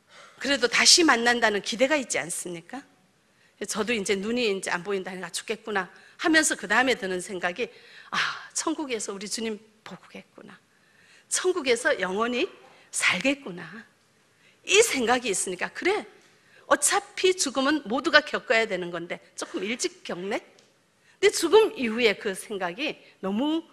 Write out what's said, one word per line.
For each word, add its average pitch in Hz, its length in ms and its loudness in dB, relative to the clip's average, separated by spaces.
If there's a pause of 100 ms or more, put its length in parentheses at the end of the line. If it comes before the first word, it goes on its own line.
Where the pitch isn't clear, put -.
(400)
그래도 247 280 0
다시 233 360 6
만난다는 233 580 2
기대가 262 340 0
있지 247 220 -4
않습니까? 175 640 -8 (840)
저도 214 260 -2
이제 202 220 0
눈이 214 420 0
이제 - 140 -6
안 175 120 -4
보인다 190 280 -4
하니까 180 180 -10
"죽겠구나." 208 640 -6 (240)
하면서 311 380 4
그 208 120 -8
다음에 233 280 4
드는 185 260 -4
생각이 185 480 -4 (400)
"아, - 80 -4 (360)
천국에서 262 600 -4
우리 196 160 -10
주님 220 300 -6 (240)
보고겠구나. - 840 -20 (640)
천국에서 285 720 0
영원히 220 500 -2 (420)
살겠구나." 196 920 -2 (800)
이 415 160 6
생각이 247 480 2
있으니까 185 400 -4
"그래, 339 360 -2 (600)
어차피 - 680 2
죽음은 277 500 0
모두가 277 360 4
겪어야 226 440 0
되는 180 260 -4
건데 170 280 -8 (160)
조금 311 280 -8
일찍 247 400 -6
겪네?" 196 400 -6 (760)
근데 415 140 4
죽음 349 440 4
이후에 226 380 2
그 202 180 -4
생각이 190 680 -6 (200)
너무 285 540 -2